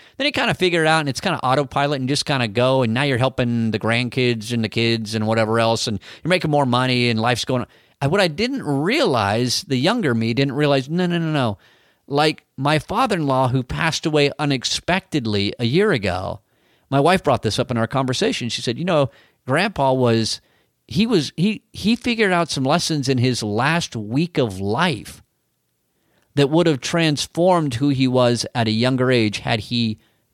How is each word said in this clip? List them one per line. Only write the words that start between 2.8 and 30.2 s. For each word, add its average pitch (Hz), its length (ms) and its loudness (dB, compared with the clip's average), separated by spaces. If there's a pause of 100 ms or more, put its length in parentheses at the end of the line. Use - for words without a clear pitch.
And 113 120 0
now 127 80 0
you're 139 160 0
helping 120 540 0
the 107 80 -2
grandkids 117 720 0
and 117 100 0
the 110 60 -2
kids 113 480 0
and 107 100 0
whatever 110 320 2
else. 113 300 2
And 104 100 -4 (240)
you're 156 60 -4
making 170 240 0
more 143 140 2
money 123 440 2
and 113 80 0
life's 117 260 0
going 127 180 -2
on. - 60 -10 (320)
I, 139 60 -2
what 180 140 0
I 185 80 2
didn't 226 340 -4
realize, 135 1000 0
the 139 140 -4
younger 165 380 0
me 113 200 0
didn't 139 200 0
realize, 143 340 2
no, 175 180 0
no, 175 120 0
no, 165 140 -2
no. 123 260 0 (480)
Like, 147 380 0 (120)
my 147 220 0
father-in-law, 160 680 0
who 127 140 0
passed 151 440 -4
away 147 320 2
unexpectedly 131 1200 -2
a 123 60 -2
year 185 280 2
ago, 92 480 -4 (480)
my 135 100 0
wife 175 240 4
brought 123 200 0
this 110 160 -2
up 123 120 -4
in 120 60 -2
our 117 100 0
conversation. 131 640 -2
She - 140 -6
said, 120 160 -4
"You 151 60 -6
know, 151 260 0 (360)
Grandpa 143 460 0
was, 117 480 2 (480)
he 208 180 0
was, 180 300 0
he, 196 260 0 (100)
he 220 220 0
figured 226 380 0
out 170 180 0
some 135 140 -2
lessons 147 440 0
in 135 100 2
his 123 260 0
last 127 500 -2
week 123 440 -2
of 107 200 0
life 110 640 -4 (1120)
that 143 160 2
would 170 160 4
have 147 140 2
transformed 165 920 0
who 143 160 2
he 131 180 2
was 123 360 4 (120)
at 117 100 2
a 110 60 0
younger 127 400 2
age 110 260 2
had 117 220 -2
he 113 380 -2 (360)